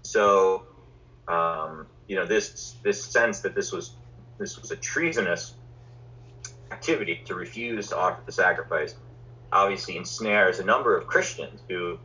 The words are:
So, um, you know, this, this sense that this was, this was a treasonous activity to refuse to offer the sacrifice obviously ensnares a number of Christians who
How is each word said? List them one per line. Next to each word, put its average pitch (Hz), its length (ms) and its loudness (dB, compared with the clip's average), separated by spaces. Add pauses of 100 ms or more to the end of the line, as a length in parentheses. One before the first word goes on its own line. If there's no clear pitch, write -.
So, 98 640 4 (600)
um, 82 580 -2 (220)
you 98 80 -4
know, 87 100 0
this, - 560 -2
this 101 220 0
sense 117 360 2
that - 140 -4
this 101 160 -2
was, - 220 -8 (440)
this - 240 -10
was - 120 -10
a - 40 -6
treasonous 120 800 -2 (1160)
activity 92 540 -2
to 92 100 -6
refuse 107 540 -8
to - 60 -4
offer 90 300 0
the - 60 -10
sacrifice 85 640 0 (560)
obviously 98 440 2
ensnares 101 640 2
a 92 60 -4
number - 320 4
of - 100 -4
Christians - 600 -2
who 87 360 -4